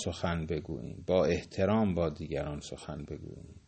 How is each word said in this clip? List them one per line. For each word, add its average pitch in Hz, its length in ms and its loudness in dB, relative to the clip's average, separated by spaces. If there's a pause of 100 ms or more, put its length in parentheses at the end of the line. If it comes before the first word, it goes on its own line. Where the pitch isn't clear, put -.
سخن 85 400 0
بگوییم، 76 600 -4
با 90 180 6
احترام 98 680 4
با 85 160 2
دیگران 76 500 -4
سخن 76 440 -10
بگوییم. - 640 -12